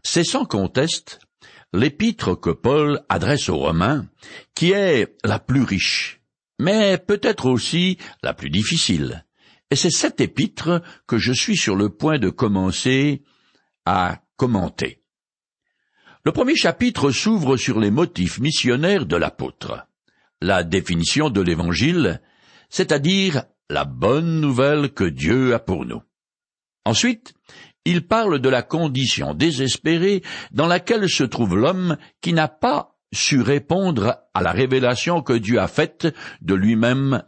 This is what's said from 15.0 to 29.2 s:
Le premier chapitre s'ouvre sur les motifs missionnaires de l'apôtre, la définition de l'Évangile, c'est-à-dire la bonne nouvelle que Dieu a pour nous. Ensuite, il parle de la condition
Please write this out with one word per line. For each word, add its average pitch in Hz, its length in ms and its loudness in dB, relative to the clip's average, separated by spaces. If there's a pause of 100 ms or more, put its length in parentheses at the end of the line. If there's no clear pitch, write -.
Le 247 60 0
premier 294 240 2
chapitre 247 560 0
s'ouvre 143 460 2
sur 110 220 -2
les 104 120 4
motifs 127 480 0
missionnaires 143 680 0
de 82 100 -2
l'apôtre, 65 720 -6 (540)
la 92 220 2
définition 87 640 0
de 101 120 0
l'Évangile, 87 800 0 (480)
c'est-à-dire 170 720 0 (260)
la 71 160 -2
bonne 156 560 0
nouvelle 143 520 0
que - 120 -2
Dieu 98 480 0
a 113 60 0
pour 76 260 -4
nous. 60 160 -10 (840)
Ensuite, 220 480 0 (520)
il 170 220 0
parle 214 320 2
de 127 100 2
la 127 120 2
condition 131 720 -2